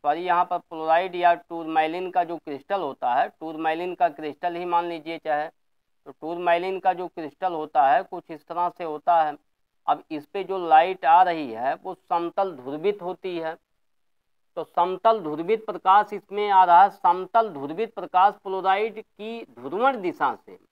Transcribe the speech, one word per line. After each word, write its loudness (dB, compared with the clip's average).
सॉरी, 0
यहाँ 2
पर -4
fluoride 0
या 4
tourmaline -4
का 0
जो -8
crystal -6
होता -4
है, 2
tourmaline -6
का 0
crystal -8
ही -8
मान 0
लीजिए -8
चाहे, -4
तो -20
tourmaline -2
का 2
जो -6
crystal -8
होता 2
है 2
कुछ -14
इस -16
तरह -4
से -12
होता 0
है। -2
अब 0
इस -8
पे -6
जो -6
light 4
आ 6
रही 0
है -4
वो -12
समतल -4
ध्रुवित -4
होती -8
है, -6
तो -8
समतल 2
ध्रुवित -4
प्रकाश 2
इसमें -6
आ 8
रहा 10
है, 6
समतल 0
ध्रुवित -8
प्रकाश 2
fluoride -2
की -12
ध्रुवण -2
दिशा -2
से। -20